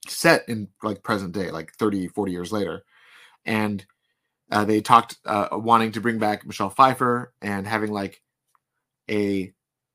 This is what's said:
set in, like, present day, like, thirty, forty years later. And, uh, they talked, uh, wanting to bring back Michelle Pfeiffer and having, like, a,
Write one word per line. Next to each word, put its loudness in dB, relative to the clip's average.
set 2
in, -6
like, -6
present -2
day, -4
like, -12
thirty, 0
forty -4
years -6
later. -4
And, -2
uh, 2
they 2
talked, 4
uh, 0
wanting 2
to -6
bring -2
back -2
Michelle -4
Pfeiffer 2
and -4
having, -2
like, -6
a, 0